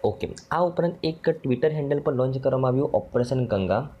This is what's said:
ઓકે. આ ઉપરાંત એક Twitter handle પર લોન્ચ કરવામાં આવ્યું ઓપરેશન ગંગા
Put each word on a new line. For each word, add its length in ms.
ઓકે. 260
આ 80
ઉપરાંત 440
એક 260
Twitter 420
handle 280
પર 140
લોન્ચ 240
કરવામાં 340
આવ્યું 220
ઓપરેશન 520
ગંગા 440